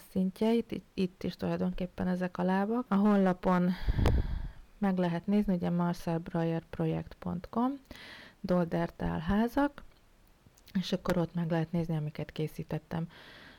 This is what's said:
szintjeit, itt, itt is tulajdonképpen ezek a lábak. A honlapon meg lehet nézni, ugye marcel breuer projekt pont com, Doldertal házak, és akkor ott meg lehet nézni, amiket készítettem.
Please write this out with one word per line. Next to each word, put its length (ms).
szintjeit, 640
itt, 220
itt 280
is 140
tulajdonképpen 720
ezek 300
a 40
lábak. 460
A 60
honlapon 760
meg 200
lehet 280
nézni, 280
ugye 160
marcel 480
breuer 520
projekt 480
pont 300
com, 240
Doldertal 800
házak, 640
és 140
akkor 240
ott 180
meg 160
lehet 220
nézni, 240
amiket 360
készítettem. 720